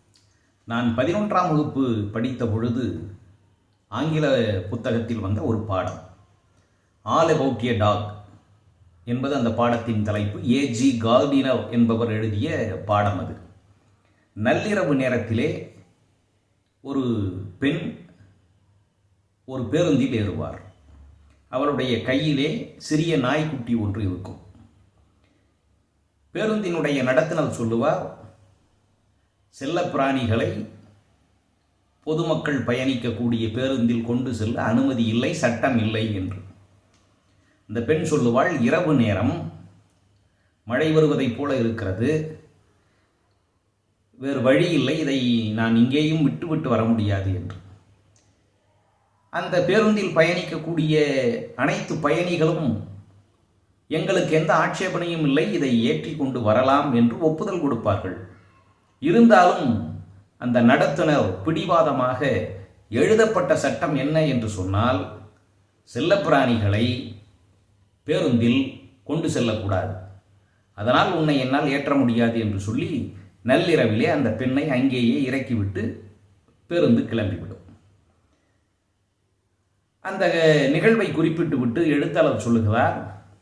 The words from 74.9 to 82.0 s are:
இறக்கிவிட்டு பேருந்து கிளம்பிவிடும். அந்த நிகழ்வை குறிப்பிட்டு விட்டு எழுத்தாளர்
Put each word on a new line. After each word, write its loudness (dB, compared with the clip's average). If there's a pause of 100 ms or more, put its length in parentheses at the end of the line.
இறக்கிவிட்டு -4 (640)
பேருந்து 4
கிளம்பிவிடும். -6 (2250)
அந்த -2 (440)
நிகழ்வை 4
குறிப்பிட்டு 0
விட்டு 0
எழுத்தாளர் 2